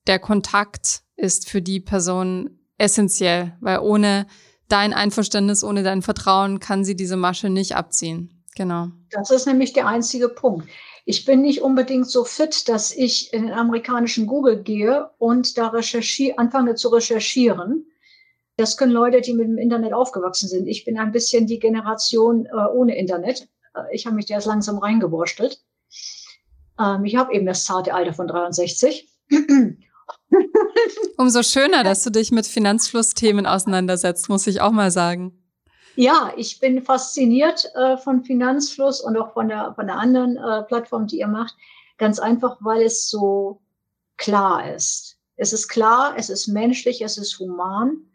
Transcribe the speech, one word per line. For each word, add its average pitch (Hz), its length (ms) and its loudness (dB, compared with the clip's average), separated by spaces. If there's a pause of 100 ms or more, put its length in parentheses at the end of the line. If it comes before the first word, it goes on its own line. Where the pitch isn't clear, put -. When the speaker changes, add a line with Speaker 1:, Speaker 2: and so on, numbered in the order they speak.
Speaker 1:
der 190 120 2
Kontakt 208 840 -2 (140)
ist 294 320 -2
für 196 140 -2
die 190 180 -4
Person 185 800 -4 (200)
essentiell, 180 840 0
weil 185 180 -2
ohne 208 480 2 (420)
dein 208 240 2
Einverständnis, 202 680 0
ohne 202 200 -2
dein 190 200 0
Vertrauen 196 560 0
kann 196 260 -2
sie 190 120 -4
diese 185 200 -4
Masche 180 320 -2
nicht 185 280 -2
abziehen. 170 540 -6 (260)
Genau. 175 320 -4 (220)
Speaker 2:
Das 202 200 -4
ist 262 160 2
nämlich 262 260 2
der 247 140 2
einzige 233 420 -2
Punkt. 196 400 -2 (380)
Ich - 180 -4
bin 269 180 6
nicht 285 180 2
unbedingt 262 480 0
so 240 160 0
fit, - 440 -2
dass 220 240 0
ich - 400 -2
in 226 140 -2
den 214 60 -6
amerikanischen 233 760 0
Google 247 360 2
gehe 220 560 0
und 240 400 2
da 233 100 0
recherchi-, 233 680 -2
anfange 240 400 0
zu 240 120 -2
recherchieren. 233 1000 2 (680)
Das 220 200 0
können 254 160 4
Leute, 240 280 4
die 240 140 -4
mit 226 140 0
dem 226 100 0
Internet 233 340 0
aufgewachsen 196 560 -2
sind. 185 200 -2
Ich - 160 -8
bin 220 140 -4
ein 220 120 -2
bisschen 226 360 2
die 226 120 -4
Generation, 220 880 0
äh, - 80 -14 (180)
ohne 247 240 2
Internet. 185 520 -4 (260)
Äh, - 180 -10
ich - 140 -8
habe 220 80 -4
mich 208 120 -4
da 214 80 -6
erst 208 120 -4
langsam 208 320 -2
reingewurstelt. 196 840 -2 (1160)
Ähm, 196 260 0
ich 208 120 -2
habe 254 180 0
eben 196 120 0
das 185 180 -2
zarte 185 280 -2
Alter 180 220 -2
von 175 140 -6
dreiundsechzig. 175 840 -2 (200)
<clears throat> - 1900 2
Speaker 1:
Umso 240 240 4
schöner, 269 420 4
dass 196 200 2
du 240 60 -4
dich 220 200 0
mit 226 160 2
Finanzflussthemen 214 1000 2
auseinandersetzt, 185 800 0
muss 196 180 0
ich 196 140 -2
auch 208 120 4
mal 208 180 4
sagen. 175 500 -2 (560)
Speaker 2:
Ja, 302 400 4
ich - 220 -10
bin 262 240 2
fasziniert, 262 920 2
äh, 262 200 2
von 254 280 0
Finanzfluss 269 760 0
und 220 160 -2
auch 220 160 -4
von 220 160 -2
der, 214 280 -6
von 208 100 -6
der 196 100 -6
anderen, 247 400 2
äh, 220 280 -4
Plattform, 233 420 -4
die 262 120 -6
ihr 208 100 -2
macht. 220 260 -4 (440)
Ganz 214 200 2
einfach, 240 420 0
weil 220 220 2
es - 260 0
so 202 540 0 (540)
klar 190 580 0
ist. - 440 -8 (180)
Es 202 160 -2
ist - 160 -4
klar, 233 480 2
es 220 140 -8
ist - 180 -6
menschlich, 240 520 -2
es 214 160 -6
ist 202 220 -10
human 190 580 -4 (180)